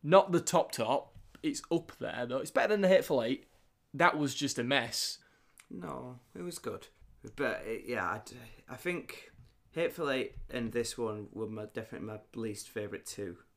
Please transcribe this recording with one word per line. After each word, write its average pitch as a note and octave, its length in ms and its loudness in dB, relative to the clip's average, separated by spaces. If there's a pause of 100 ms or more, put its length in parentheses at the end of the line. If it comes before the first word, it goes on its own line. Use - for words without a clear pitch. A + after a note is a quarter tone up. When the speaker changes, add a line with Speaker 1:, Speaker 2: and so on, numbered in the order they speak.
Speaker 1:
Not F3+ 300 8
the E3+ 80 6
top - 320 2
top. A#2+ 420 0 (280)
It's - 280 -2
up E3 300 0
there A#2+ 260 -4
though. B2 120 -2
It's - 120 -6
better - 180 4
than G#3 120 4
the F#3+ 80 6
Hateful E3+ 340 6
Eight. A#2 240 -2 (460)
That D3+ 260 4
was C#3+ 160 0
just - 240 -2
a A#2+ 60 0
mess. B2 540 0 (520)
Speaker 2:
No, B2+ 480 -10 (160)
it - 80 -10
was F3 160 -10
good, G2 300 -10 (480)
but B2 300 -2
it, A2+ 200 -6
yeah, A2 180 -2
I, F#2+ 200 -2
d-, - 120 -16 (320)
I B2+ 80 -10
think - 540 -8 (420)
Hateful D#3+ 380 -2
Eight C3 220 -2 (180)
and A#2 220 -4
this A#2 260 -2
one G#2+ 340 -4
were A2 160 -6
my, A2 240 -8
definitely - 360 -8
my G#2+ 100 -8 (160)
least A2 340 -6
favourite G#2 380 -8
two. F#2 300 -8 (200)